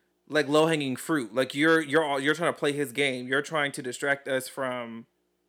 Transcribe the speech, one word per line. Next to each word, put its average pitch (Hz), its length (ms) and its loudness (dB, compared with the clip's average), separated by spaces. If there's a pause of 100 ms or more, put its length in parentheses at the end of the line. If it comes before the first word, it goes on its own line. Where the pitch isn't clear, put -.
(300)
like 143 180 2
low-hanging 151 480 2
fruit. 120 400 -2
Like, 131 180 0
you're, 160 280 4
you're 151 220 2
all, 139 160 -2
you're 143 140 2
trying 156 200 0
to - 40 -12
play 147 140 0
his 143 220 -4
game. 127 340 -2
You're 135 140 0
trying 143 320 -2
to - 100 -10
distract 139 460 -2
us 131 180 -2
from 120 580 -8 (440)